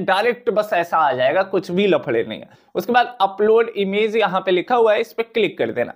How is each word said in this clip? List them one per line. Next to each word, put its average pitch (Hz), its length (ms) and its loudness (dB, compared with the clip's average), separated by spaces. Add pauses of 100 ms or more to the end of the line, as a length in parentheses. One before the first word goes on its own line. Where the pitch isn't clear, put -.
डायरेक्ट 226 460 0
बस 202 220 -2
ऐसा 170 260 0
आ 147 140 2
जाएगा, 135 300 0
कुछ 196 280 -4
भी 190 160 0
लफड़े 135 420 0
नहीं 98 100 -10
है। - 100 -18 (260)
उसके 196 180 -4
बाद 240 280 2
अपलोड 208 560 2
इमेज 202 400 -2
यहाँ 190 240 0
पे 190 100 -4
लिखा 180 240 0
हुआ 226 200 4
है, 233 60 0
इस 226 120 -8
पे 233 100 -6
क्लिक 220 360 -2
कर 117 120 -2
देना। 117 260 -4